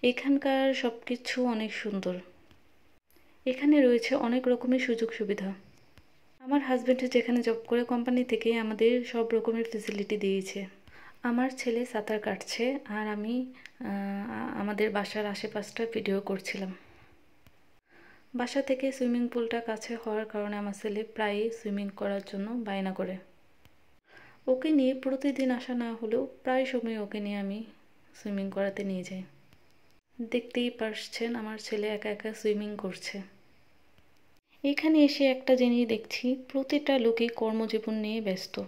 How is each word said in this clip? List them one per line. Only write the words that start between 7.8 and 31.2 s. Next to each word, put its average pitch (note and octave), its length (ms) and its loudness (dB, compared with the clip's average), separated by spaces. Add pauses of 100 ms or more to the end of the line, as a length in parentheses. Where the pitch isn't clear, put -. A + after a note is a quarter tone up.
কোম্পানি B3 400 2
থেকেই A#3 340 2
আমাদের A3+ 480 4
সব A#3 280 0
রকমের A3+ 380 2
ফেসিলিটি G3+ 460 -4
দিয়েছে। G3 480 -2 (580)
আমার B3 340 2
ছেলে A#3+ 280 0
সাঁতার - 340 -2
কাটছে, A#3 680 -2
আর G#3+ 200 -4
আমি, G#3+ 280 -2 (100)
আহ, G#3+ 1160 -6
আমাদের G#3 300 0
বাসার G#3 340 -2
আশেপাশটা G#3 680 -6
ভিডিও G3 280 0
করছিলাম। G3 500 -6 (1600)
বাসা B3 260 0
থেকে C4+ 300 2
সুইমিং A#3+ 360 0
পুলটা A#3 320 0
কাছে A3+ 360 -6
হওয়ার A3 300 -2
কারণে G#3 320 -4
আমার G#3 160 -4
ছেলে G#3 300 -4
প্রায়ই G#3+ 480 -2
সুইমিং G3+ 380 -4
করার G3+ 320 -4 (100)
জন্য G3 200 -4
বায়না G3 420 -4
করে। F#3+ 240 -6 (1300)
ওকে C4 240 2
নিয়ে C4+ 220 6
প্রতিদিন C4+ 580 0
আসা B3 220 -4
না A#3 200 -2
হলেও A3+ 300 -2 (200)
প্রায় C4 220 2
সময় A#3 340 -2
ওকে G#3 200 -6
নিয়ে G3+ 180 -4
আমি G3+ 260 -6 (520)
সুইমিং G3 340 -4
করাতে G3 340 -2
নিয়ে F#3+ 200 -4
যাই। F#3 200 -10 (960)
দেখতেই A#3+ 500 -2
পারছেন, A3+ 680 -4